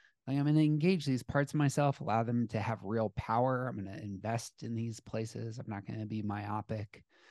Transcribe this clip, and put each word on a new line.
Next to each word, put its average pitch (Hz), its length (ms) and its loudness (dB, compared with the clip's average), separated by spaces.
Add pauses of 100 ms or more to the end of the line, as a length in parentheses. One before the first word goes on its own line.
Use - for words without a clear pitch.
(280)
Like, 135 100 0
I'm 143 80 2
gonna 151 160 6
engage 151 440 4
these 127 180 2
parts 143 300 0
of 151 60 0
myself, 143 420 4
allow 113 220 2
them 117 260 0
to 110 100 -2
have 107 240 -2
real 107 280 0
power. 127 560 0
I'm 120 100 -4
gonna 98 200 -8
invest 104 680 -4
in 117 120 -4
these 113 240 -4
places. 113 600 -6
I'm 113 100 -10
not 101 160 -8
gonna 110 220 -6
be 107 160 -4
myopic." 104 840 -6 (260)